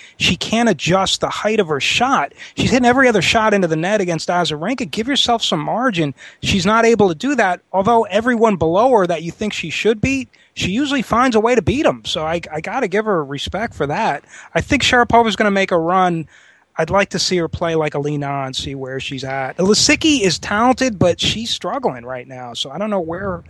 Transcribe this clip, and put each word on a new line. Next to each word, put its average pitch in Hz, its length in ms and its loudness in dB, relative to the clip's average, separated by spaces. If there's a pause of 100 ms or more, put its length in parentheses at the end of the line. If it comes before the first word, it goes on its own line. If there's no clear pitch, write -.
(160)
She - 180 0
can't 233 340 0
adjust 180 520 0
the 147 80 -2
height 214 320 -2
of 170 80 0
her 147 100 -2
shot. 233 540 0 (240)
She's - 160 0
hitting 247 140 4
every 254 200 6
other 214 160 4
shot 220 320 2
into 185 140 2
the 156 80 0
net 196 240 0
against 175 280 -4
Azarenka. 175 640 -2
Give 220 160 -4
yourself 240 380 0
some 160 160 -2
margin. 170 540 -2 (280)
She's 185 240 0
not 226 180 4
able 214 240 4
to 170 60 -2
do 262 220 -2
that, 185 240 2 (120)
although 220 320 2
everyone 220 520 2
below 175 340 2
her 208 160 4
that 165 160 -2
you 165 80 -8
think 214 220 -6
she 170 180 -8
should 214 300 0
beat, 262 280 -2 (260)
she - 180 -4
usually 269 300 0
finds 240 340 0
a 214 40 4
way 233 140 2
to 226 80 2
beat 285 240 0
'em. 120 180 -2
So 165 220 -6
I, 170 140 -4 (120)
I 156 80 -8
gotta 208 280 -4
give 208 160 -2
her 190 200 0
respect 143 500 -8
for 147 120 -4
that. 160 380 -4 (300)
I 165 60 2
think - 220 0
Sharapova's 233 540 4
gonna 214 160 2
make 196 180 0
a 180 80 2
run. 170 480 0 (540)
I'd 165 100 -2
like 196 200 2
to 190 80 -4
see - 200 0
her 165 100 0
play 165 260 -4
like 156 200 0
a 151 40 -4
Li 147 200 -4
Na 139 280 -4
and 131 80 -10
see 139 220 -8
where 131 240 -8
she's 135 240 -10
at. 135 320 -6
Lisicki 277 640 4
is 180 180 0
talented, 240 580 0
but 170 240 2
she's 220 300 -4
struggling 185 540 -4
right 127 240 -10
now. 127 260 -14
So 135 160 -8
I 147 80 -10
don't 214 100 -4
know 202 120 -2
where, 175 500 -6